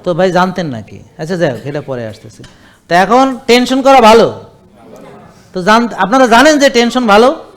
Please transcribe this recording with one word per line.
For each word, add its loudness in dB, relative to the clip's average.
তো -4
ভাই 0
জানতেন -4
নাকি? -14
আচ্ছা, -10
যাই -2
হোক, -10
এটা -10
পরে -12
আসতেছে। -20
তো -2
এখন 0
টেনশন 0
করা 4
ভালো, 2
তো -8
জান-, 0
আপনারা 0
জানেন 4
যে 2
টেনশন -2
ভালো? 2